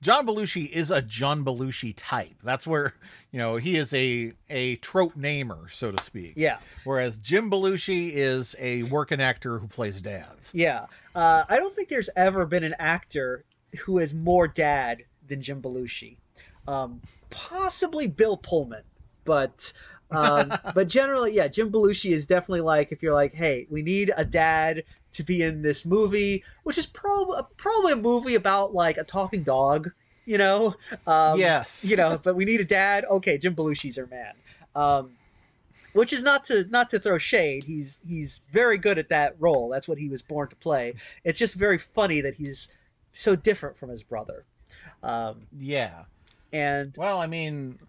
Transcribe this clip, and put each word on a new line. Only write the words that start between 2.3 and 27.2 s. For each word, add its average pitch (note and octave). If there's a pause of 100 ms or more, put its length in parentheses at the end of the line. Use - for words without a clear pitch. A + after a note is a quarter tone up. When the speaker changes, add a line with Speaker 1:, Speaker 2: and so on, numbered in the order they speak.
Speaker 1:
That's B2+
where, D3 (380)
you C3
know, A2+
he D3+
is D3
a, A#2+ (160)
a B2+
trope F3+
namer, C3+
so A2+
to F#2+
speak. F2
Speaker 2:
Yeah. C#3+ (260)
Speaker 1:
Whereas B2+
Jim F3+
Belushi F#3+
is C3
a B2
working C#3
actor B2+
who G#2
plays G#2
dads. F#2+
Speaker 2:
Yeah. D#3+ (300)
Uh, E3
I G#3+
don't G4
think G4+
there's A#3+
ever F#3
been E3
an D#3
actor D#3 (420)
who F#3
is D3+
more E3+
dad C#3 (240)
than C#3
Jim C3+
Belushi. A#2+ (500)
Um, C3 (300)
possibly F4
Bill G3+
Pullman, B2 (400)
but, C#3+ (400)
um, D3 (120)
Speaker 1:
<laughs> F#3
Speaker 2:
but F#3+
generally, C4
yeah, F#3+
Jim G#3+
Belushi G3+
is D#3
definitely F3+
like, D#3
if D3+
you're D#3
like, C#3+
"Hey, D3+
we D#3
need F#3+
a D#3+
dad D#3+ (300)
to D#3+
be F3
in D#3+
this D3+
movie," G3+ (200)
which D4+
is E4
prob-, G4+ (100)